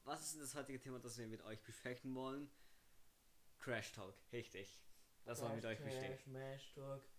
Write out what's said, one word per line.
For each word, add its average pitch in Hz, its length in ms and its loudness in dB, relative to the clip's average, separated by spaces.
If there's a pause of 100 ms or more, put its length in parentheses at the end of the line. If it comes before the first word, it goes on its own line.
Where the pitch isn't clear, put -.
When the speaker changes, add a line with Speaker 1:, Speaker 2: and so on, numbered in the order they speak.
Speaker 1:
was 156 180 2
ist - 120 2
denn 156 80 -2
das 135 120 0
heutige 135 260 2
Thema, 127 200 -2
das 117 180 -2
wir 117 100 0
mit 110 160 0
euch 107 200 -2
besprechen 127 500 0
wollen? 135 360 4 (1080)
Trash 113 360 4
Talk, 98 200 -4 (180)
richtig. 104 480 -2 (460)
Das 117 160 2
wollen 113 100 6
wir 113 40 4
mit 113 80 2
Speaker 2:
Trash, 110 160 4
Speaker 1:
euch 147 60 -2
besprechen. 131 320 4
Speaker 2:
Trash, - 100 -10
Mash 135 480 -2
Talk. 139 440 -2